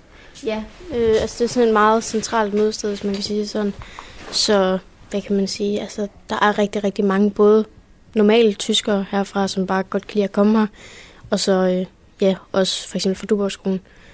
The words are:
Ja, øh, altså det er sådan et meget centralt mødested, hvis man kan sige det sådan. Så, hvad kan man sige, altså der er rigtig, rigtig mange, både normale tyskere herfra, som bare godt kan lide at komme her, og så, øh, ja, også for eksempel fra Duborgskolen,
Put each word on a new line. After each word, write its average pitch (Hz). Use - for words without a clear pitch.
Ja, 214
øh, 226
altså 214
det 240
er 226
sådan 233
et 220
meget 214
centralt 214
mødested, 214
hvis 202
man 202
kan 202
sige 208
det 208
sådan. 208
Så, 190
hvad 202
kan 202
man 196
sige, 208
altså 202
der 226
er 208
rigtig, 208
rigtig 202
mange, 196
både 214
normale 214
tyskere 202
herfra, 196
som 190
bare 190
godt 190
kan -
lide 208
at 196
komme 208
her, 214
og 202
så, 196
øh, 185
ja, 190
også -
for -
eksempel 190
fra -
Duborgskolen, 196